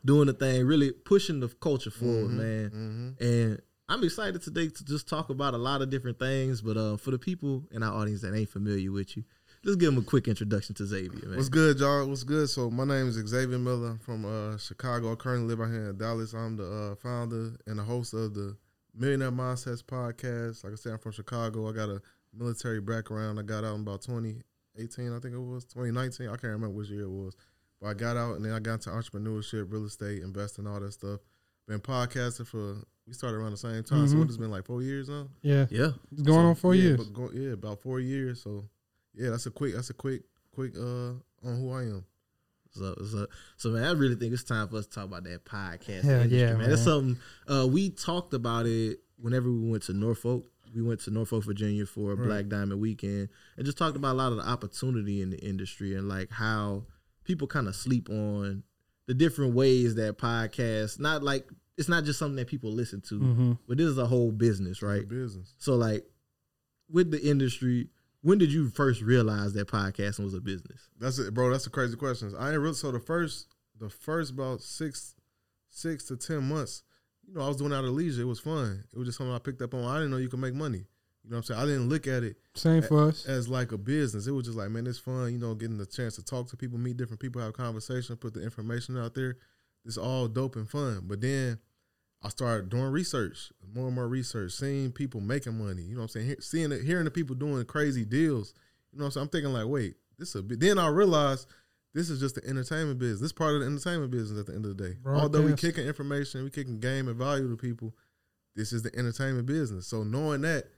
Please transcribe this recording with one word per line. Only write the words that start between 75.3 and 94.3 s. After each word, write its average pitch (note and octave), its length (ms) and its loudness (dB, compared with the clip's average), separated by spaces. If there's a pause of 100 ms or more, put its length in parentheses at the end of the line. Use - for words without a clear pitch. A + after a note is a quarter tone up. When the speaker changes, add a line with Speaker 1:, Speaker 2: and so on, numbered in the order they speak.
Speaker 2:
six D#3+ 340 -6
to C3 120 -8
ten D3 320 -2
months, D3 340 -4 (440)
you F#3+ 80 -20
know, D3+ 80 -4
I C3+ 60 0
was C#3+ 80 0
doing C#3+ 160 0
it C#3 40 0
out C3+ 80 0
of B2+ 80 0
leisure. C#3+ 300 0
It B2 40 0
was A#2+ 140 -4
fun. A#2+ 520 -2
It A2+ 60 -10
was B2 100 -4
just A#2 100 -6
something B2+ 160 -4
I A#2+ 40 -4
picked B2+ 240 -6
up A#2+ 120 -6
on. B2 100 -2
I B2+ 120 -2
didn't D#3 140 0
know C3 80 0
you B2+ 100 -2
could B2+ 120 -4
make C3 140 -2
money. B2+ 320 -4 (380)
You A2 60 -18
know A#2 60 -6
what A2+ 140 -6
I'm G#2+ 60 -2
saying? A2+ 40 -2
I C3+ 40 2
didn't C3+ 240 2
look D3+ 180 0
at B2+ 160 0
it A2 140 -4 (180)
Speaker 3:
Same D#3+ 300 6
Speaker 2:
a-, - 20 0
Speaker 3:
for D3+ 220 8
us. D#3 160 0
Speaker 2:
as, B2+ 240 -2
like, B2 240 0
a G#2 60 -4
business. A2+ 480 0
It C3+ 60 -2
was C3 120 -2
just A#2 140 -6
like, G2+ 120 -4
man, A#2 160 -4
it's B2 120 -6
fun, B2+ 340 -4
you B2 60 -4
know, A#2 160 -2
getting A2 240 -4
the G2 80 -6
chance A#2 300 -6
to A2 60 -14
talk B2 280 -6
to B2+ 60 -12
people, B2 220 -6
meet B2 200 -2
different A2+ 220 -6
people, B2 200 -6
have A2 140 -6
conversation, A#2+ 600 -6
put A2 180 -10
the F2+ 80 -6
information A#2 560 -6
out A#2+ 160 -6
there. B2+ 240 -4 (480)
It's A2 100 -8
all B2 320 -2
dope B2+ 280 -2
and A2 120 -6
fun. C3 380 -2
But G#2 160 -4
then B2+ 360 0 (640)
I G#2+ 60 -8
started A2 400 -2
doing B2 240 0
research, C3 580 -2 (240)
more B2+ 120 -4
and B2+ 80 -2
more B2 120 -2
research, A#2 460 -4